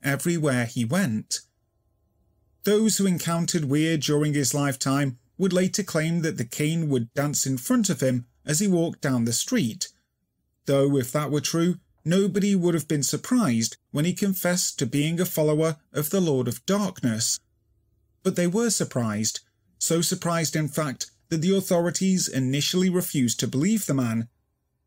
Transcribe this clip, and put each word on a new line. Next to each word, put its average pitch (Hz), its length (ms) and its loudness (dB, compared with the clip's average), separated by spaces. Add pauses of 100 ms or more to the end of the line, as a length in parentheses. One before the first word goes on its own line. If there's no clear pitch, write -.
everywhere 139 640 0
he 117 180 -4
went. 123 560 -2 (1200)
Those 214 360 4
who 196 80 2
encountered 170 580 0
Weir 151 340 2
during 147 360 0
his 143 200 0
lifetime 139 640 0 (180)
would 185 160 0
later 185 300 0
claim 165 400 -2
that 160 160 -2
the 127 60 -2
cane 156 440 -2
would 123 240 0
dance 143 320 -2
in 135 140 -2
front 233 320 0
of 151 100 -2
him 123 260 0 (200)
as 151 140 0
he 208 80 2
walked 170 320 0
down 127 240 0
the 117 80 0
street, 127 560 -2 (760)
though 139 320 4
if 120 120 -2
that 151 200 -2
were 147 100 0
true, 170 360 0 (280)
nobody 196 500 2
would 175 200 2
have 151 120 -2
been 147 160 0
surprised 135 760 0 (120)
when 147 140 0
he 180 80 0
confessed 180 680 -2
to 147 60 0
being 147 340 0
a 180 60 0
follower 156 520 2 (180)
of 147 160 -4
the 196 100 2
Lord 139 260 2
of 117 200 -6
Darkness. 180 760 -2 (840)
But 190 140 -2
they 175 100 2
were 220 220 2
surprised, 110 720 -2 (380)
so 170 240 0
surprised 170 520 -2
in 156 140 0
fact 139 420 -6 (200)
that 165 80 0
the 180 180 2
authorities 185 720 0
initially 143 640 0
refused 165 500 0
to 123 80 -2
believe 190 380 0
the 147 80 0
man. 117 340 -2 (580)